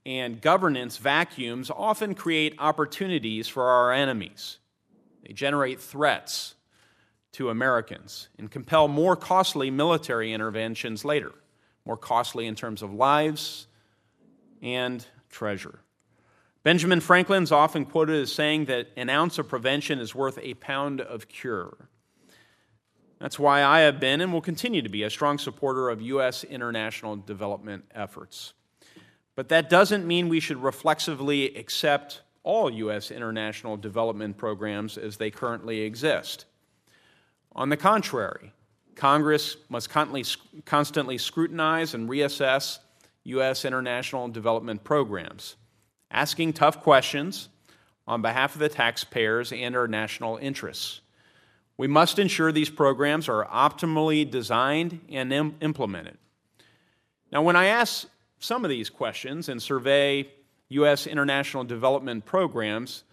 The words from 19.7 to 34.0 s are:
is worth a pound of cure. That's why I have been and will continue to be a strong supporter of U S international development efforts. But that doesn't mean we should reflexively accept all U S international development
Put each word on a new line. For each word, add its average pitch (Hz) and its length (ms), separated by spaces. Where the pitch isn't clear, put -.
is 113 160
worth 131 240
a 127 160
pound 139 480
of - 260
cure. - 600
That's - 200
why 143 240
I 143 180
have 143 200
been 139 220
and 185 100
will 165 80
continue 185 400
to 113 80
be 104 140
a 107 80
strong 143 260
supporter 131 540
of 110 100
U 131 220
S 127 200
international 113 720
development 101 680
efforts. - 600
But 135 140
that 160 180
doesn't 190 380
mean 170 240
we 165 100
should 131 220
reflexively 143 920
accept 143 680
all 196 260
U 110 200
S 104 200
international 110 640
development 107 640